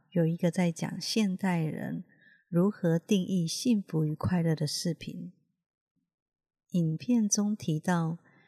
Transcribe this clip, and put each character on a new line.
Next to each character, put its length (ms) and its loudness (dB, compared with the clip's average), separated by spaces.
有 160 2
一 100 0
个 140 2
在 220 0
讲 280 -6
现 380 -2
代 220 0
人 440 -4
如 220 4
何 260 0
定 260 2
义 240 0
幸 320 2
福 240 -2
与 120 -2
快 260 0
乐 140 2
的 100 -2
视 300 -4
频。 360 -12
影 260 0
片 320 2
中 260 0
提 240 -2
到， 380 0